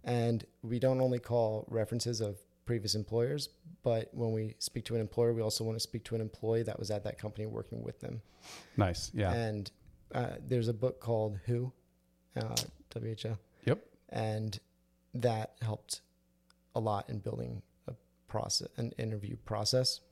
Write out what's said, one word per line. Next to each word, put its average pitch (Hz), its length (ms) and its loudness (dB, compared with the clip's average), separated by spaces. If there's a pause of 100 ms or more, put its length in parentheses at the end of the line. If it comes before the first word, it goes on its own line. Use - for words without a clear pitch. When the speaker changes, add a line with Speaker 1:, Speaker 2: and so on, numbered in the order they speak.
Speaker 1:
And 117 420 2 (160)
we 117 180 -2
don't 131 200 4
only 127 200 4
call 113 500 2
references 113 520 0
of 104 160 -2 (280)
previous 107 300 0
employers, 120 540 0 (340)
but 113 300 2
when 113 200 0
we 110 260 -2
speak - 260 -4
to 117 100 -2
an 113 60 4
employer, 117 320 4
we 113 80 0
also 110 220 0
wanna 110 160 -2
speak - 260 -4
to 117 100 -4
an 113 60 0
employee 113 420 2
that 107 160 -2
was 104 120 -4
at 104 120 0
that - 140 -4
company 107 280 -6
working 110 380 -6
with 117 180 -8
them. - 200 -6 (560)
Speaker 2:
Nice, 90 360 2
yeah. 98 200 2
Speaker 1:
And, 107 380 0 (420)
uh, 120 220 -2 (120)
there's 123 200 4
a 120 60 2
book 120 260 0
called 107 460 0
Who, 120 260 0 (640)
uh, 113 200 -2 (340)
W 113 220 -4
H 110 140 -8
O. 110 120 -2 (280)
Speaker 2:
Yep. 196 200 2 (240)
Speaker 1:
And 110 500 -2 (540)
that 113 480 0
helped - 400 -4 (720)
a - 40 2
lot 107 300 2
in 110 100 -4
building 117 420 -4 (260)
a 120 60 -8 (340)
process, - 400 -2 (100)
an 117 200 -2
interview 110 400 -4
process. 110 640 2 (100)